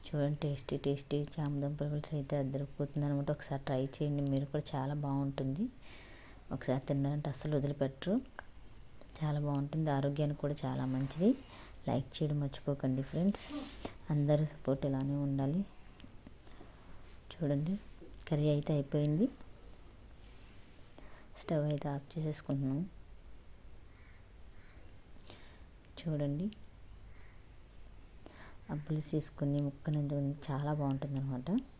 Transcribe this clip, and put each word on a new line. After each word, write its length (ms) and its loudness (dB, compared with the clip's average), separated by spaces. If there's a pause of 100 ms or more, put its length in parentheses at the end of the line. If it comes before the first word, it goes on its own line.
చూడండి, 380 2
టేస్టీ 400 0
టేస్టీ 340 2 (160)
చామదుంపల 580 2
పులుసు 260 -2
అయితే 240 0
అద్దరిపోతుంది 640 0
అనమాట. 300 4
ఒకసారి 320 -2
ట్రై 120 4 (160)
చేయండి 260 2 (100)
మీరు 200 4
కూడా, 200 2
చాలా 220 2 (120)
బాగుంటుంది. 580 2 (920)
ఒకసారి 360 0
తిన్నారంటే 440 2
అస్సలు 240 0
వదిలిపెట్టరు, 560 2 (1040)
చాలా 200 2 (100)
బాగుంటుంది, 400 2 (100)
ఆరోగ్యానికి 460 2
కూడా 200 2
చాలా 300 2
మంచిది. 360 4 (580)
లైక్ 280 4
చేయడం 260 2
మర్చిపోకండి 600 2 (100)
ఫ్రెండ్స్, 340 4 (680)
అందరూ 300 8 (100)
సపోర్ట్ 360 2
ఇలానే 260 2 (120)
ఉండాలి. 340 4 (1700)
చూడండి, 400 2 (540)
కర్రీ 280 4
అయితే 220 2
అయిపోయింది, 480 6 (2250)
స్టవ్ 320 2
అయితే 240 0
ఆఫ్ 180 -4
చేసేసుకుంటున్నాం. 680 0 (3250)
చూడండి, 460 2 (2250)
ఆ 40 -2 (120)
పులుసు 280 0
తీసుకుని 520 2
ముక్కనందు 500 0 (320)
చాలా 220 2 (100)
బాగుంటుంది 400 2
అనమాట. 300 0 (300)